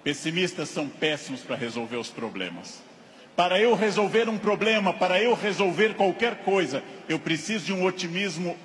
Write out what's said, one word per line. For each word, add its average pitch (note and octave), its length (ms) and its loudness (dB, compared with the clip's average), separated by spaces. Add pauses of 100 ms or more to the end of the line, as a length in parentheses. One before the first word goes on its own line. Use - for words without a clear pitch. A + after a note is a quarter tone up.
Pessimistas D#3+ 640 -2
são D3+ 200 -6
péssimos C#3 520 -4
para B2 160 -6
resolver A#2 400 -6
os A#2 140 -6
problemas. F#2 680 -8 (540)
Para F3+ 240 4
eu A3+ 160 6
resolver G#3 540 2
um A3 100 -2
problema, G#3 560 2
para F#3 260 2
eu A#3 140 4
resolver G3+ 600 2
qualquer G#3 500 0
coisa, D#3+ 380 2 (260)
eu D#3+ 100 0
preciso E3 480 -2
de F3+ 60 -4
um F#3 120 0
otimismo F3+ 800 -2